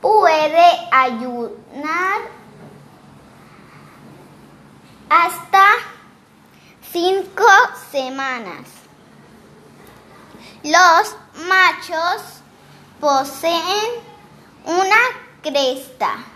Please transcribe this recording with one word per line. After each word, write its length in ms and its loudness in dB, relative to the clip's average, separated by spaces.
puede 880 4
ayunar 1300 -4
hasta 560 -2
cinco 540 -2
semanas. 760 -8
Los 520 4
machos 760 0
poseen 1040 -2
una 340 2
cresta 760 -4